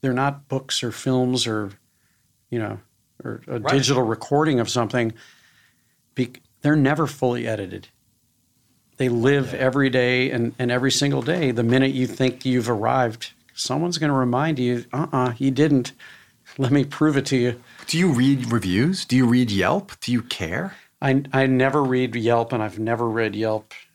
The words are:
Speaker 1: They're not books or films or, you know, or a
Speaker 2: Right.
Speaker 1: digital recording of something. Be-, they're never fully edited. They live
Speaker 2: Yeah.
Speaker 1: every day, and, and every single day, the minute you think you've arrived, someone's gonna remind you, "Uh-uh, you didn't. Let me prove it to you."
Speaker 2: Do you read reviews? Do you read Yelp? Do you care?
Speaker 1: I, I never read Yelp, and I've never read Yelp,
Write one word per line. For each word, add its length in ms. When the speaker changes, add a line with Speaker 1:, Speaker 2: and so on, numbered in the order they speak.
Speaker 1:
They're 120
not 340
books 360
or 80
films 560
or, 240
you 80
know, 200
or 240
a 120
Speaker 2:
Right. 140
Speaker 1:
digital 300
recording 560
of 100
something. 420
Be-, 160
they're 160
never 300
fully 400
edited. 420
They 120
live 440
Speaker 2:
Yeah. 60
Speaker 1:
every 300
day, 420
and, 280
and 120
every 200
single 300
day, 300
the 120
minute 280
you 140
think 400
you've 240
arrived, 640
someone's 420
gonna 160
remind 460
you, 340
"Uh-uh, 440
you 140
didn't. 420
Let 140
me 140
prove 320
it 100
to 100
you." 240
Speaker 2:
Do 100
you 140
read 400
reviews? 540
Do 100
you 100
read 260
Yelp? 500
Do 100
you 100
care? 540
Speaker 1:
I, 300
I 140
never 360
read 340
Yelp, 360
and 100
I've 180
never 300
read 260
Yelp, 380